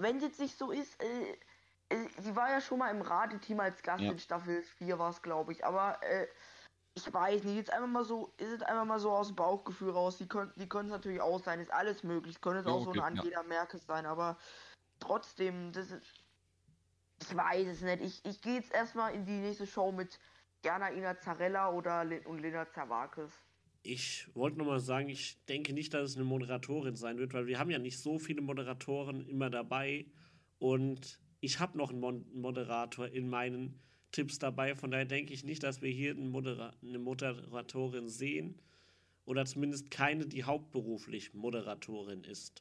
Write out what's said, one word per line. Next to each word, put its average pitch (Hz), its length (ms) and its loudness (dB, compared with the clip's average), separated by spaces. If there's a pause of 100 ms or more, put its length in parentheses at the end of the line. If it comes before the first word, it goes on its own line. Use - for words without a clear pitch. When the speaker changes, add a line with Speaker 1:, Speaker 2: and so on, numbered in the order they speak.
Speaker 1:
wenn 233 180 4
sie 285 80 2
jetzt 277 140 -4
nicht 277 180 -2
so 269 140 -2
ist, - 280 -4
äh, - 920 -6
äh, 226 140 0 (120)
sie 202 140 -2
war 240 160 4
ja 269 100 6
schon 254 200 2
mal 247 100 4
im 208 120 2
Rateteam 208 580 2
als 185 200 2
Gast 185 220 2
Speaker 2:
Ja. 202 80 4
Speaker 1:
in 170 80 0
Staffel 175 460 0 (140)
vier 175 200 2
war's, 170 240 0
glaub 156 260 0
ich, 165 160 -4
aber, 190 380 4
äh, 190 240 4 (680)
ich - 180 -8
weiß 196 320 4
nicht, 202 100 2
jetzt 214 180 0
einfach 247 140 2
mal 240 180 4
so, 226 320 -2
ist 214 140 -4
es 226 120 -4
einfach 226 220 2
mal 220 140 4
so 208 140 4
aus 202 160 4
dem 190 80 -6
Bauchgefühl 185 540 2
raus, 180 280 4
die 185 80 -6
können, 202 300 -2
die 185 120 -6
können's 208 220 0
natürlich 190 300 -2
auch 175 200 4
sein, 170 200 -2
ist 170 120 -8
alles 202 300 2
möglich, 165 380 -2
könnte 185 180 2
es 185 80 -2
Speaker 2:
Ja, 175 60 4
Speaker 1:
auch 185 100 4
so 185 80 -2
Speaker 2:
okay, 185 100 0
Speaker 1:
eine 175 140 2
Speaker 2:
ja. 180 80 0
Speaker 1:
Angela 170 220 -2
Merkel 170 360 -2
sein, 160 260 -2
aber 170 300 0 (600)
trotzdem, 180 760 0
das 190 200 -6
ist, 175 120 -12 (1160)
ich - 120 -6
weiß 175 340 4
es 170 120 -6
nicht, 180 220 2
ich, - 240 -4
ich 202 160 -6
geh 247 140 2
jetzt 240 140 -4
erstmal 226 440 0
in 202 100 -4
die 202 140 -2
nächste 202 280 -2
Show 196 260 2
mit 185 260 -4 (440)
Jana 185 300 2
Ina 185 260 0
Zarella 185 520 2
oder 170 340 2
Lin-, 165 220 -2
und 160 140 -6
Lena 160 280 -2
Zerwakis. 139 640 -4 (500)
Speaker 3:
Ich - 520 -4
wollte 147 240 2
noch 151 80 0
mal 139 140 4
sagen, 131 280 0
ich - 380 -8
denke 143 260 -2
nicht, 151 220 -2
dass 143 160 2
es 131 60 -6
eine 131 100 2
Moderatorin 131 680 0
sein 117 200 -4
wird, 127 160 -2
weil 123 140 0
wir 123 120 0
haben 160 120 0
ja 147 80 2
nicht 127 200 -4
so 156 200 0
viele 156 240 -2
Moderatoren 135 840 -2
immer 135 220 2
dabei 131 560 0 (540)
und 131 600 2 (220)
ich 131 200 0
hab 185 160 0
noch 139 120 2
einen 123 120 -4
Mon-, 123 340 -2
Moderator 123 720 -2
in 127 220 -2
meinen 123 500 0 (320)
Tipps 143 260 0
dabei, 135 360 2
von 135 160 -4
daher 131 160 2
denke 143 260 -2
ich 135 120 -8
nicht, 151 180 -4
dass 135 180 0
wir 135 100 0
hier 139 200 0
einen 135 200 -2
Modera-, 123 520 -4
eine 123 160 -6
Moderatorin 123 1120 -2
sehen 151 500 -2 (640)
oder 131 220 2
zumindest 143 440 -2
keine, 147 360 4
die 127 180 -4
hauptberuflich 113 880 -2
Moderatorin 104 920 -4
ist - 360 -12